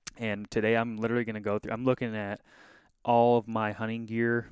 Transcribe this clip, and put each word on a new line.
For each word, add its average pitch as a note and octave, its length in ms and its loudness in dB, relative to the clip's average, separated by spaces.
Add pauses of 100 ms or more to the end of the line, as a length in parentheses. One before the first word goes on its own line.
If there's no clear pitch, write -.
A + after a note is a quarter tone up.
(180)
And G#2 340 -6
today A2 240 4
I'm A2+ 220 -2
literally A#2 260 0
gonna G#2+ 160 -6
go G#2 200 -2
through, - 120 -8
I'm A#2 140 -4
looking A#2+ 280 0
at G#2 280 -6 (640)
all A#2+ 320 6
of A2 100 -2
my A2 240 -2
hunting A2+ 340 -6
gear. A#2 460 0